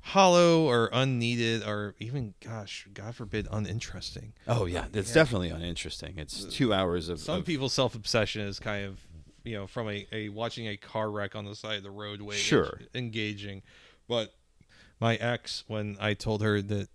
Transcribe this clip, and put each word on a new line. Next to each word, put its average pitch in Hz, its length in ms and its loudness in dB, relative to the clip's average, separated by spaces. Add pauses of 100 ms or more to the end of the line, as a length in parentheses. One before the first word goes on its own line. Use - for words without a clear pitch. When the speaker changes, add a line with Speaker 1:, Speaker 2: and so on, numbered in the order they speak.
Speaker 1:
hollow 175 640 8
or 120 240 4
unneeded 120 760 2
or 104 320 -4
even, 117 340 -6 (100)
gosh, 110 480 -10
God 104 220 -10
forbid, 107 380 -4
uninteresting. 107 800 -6 (140)
Speaker 2:
Oh, 117 180 4
yeah. 87 280 -2
It's 104 160 -2
Speaker 1:
Yeah. 117 40 -6
Speaker 2:
definitely 113 360 6
uninteresting. 82 680 -6
It's - 280 -8
two 120 280 2
hours 87 360 2
of, 85 100 -4
Speaker 1:
Some 160 180 -4
Speaker 2:
of 170 80 -4
Speaker 1:
people's 139 280 -2
self-obsession 110 680 0
is 101 160 -6
kind 101 300 -6
of, 95 120 -12 (440)
you 117 120 -8
know, 98 120 -8
from 113 200 -6
a, 101 240 -6
a 107 180 -6
watching 113 380 -6
a 104 100 -6
car 110 340 -4
wreck 101 240 -4
on 104 100 -8
the 101 100 -10
side 110 220 -6
of 98 60 -8
the 98 80 -12
roadway 104 460 -8
Speaker 2:
Sure. 98 420 4 (160)
Speaker 1:
engaging. 107 680 -6 (460)
But 117 260 0 (640)
my 113 160 4
ex, 117 520 -4
when 104 320 -4
I 104 140 2
told 107 300 -2
her 104 180 4
that 101 340 -2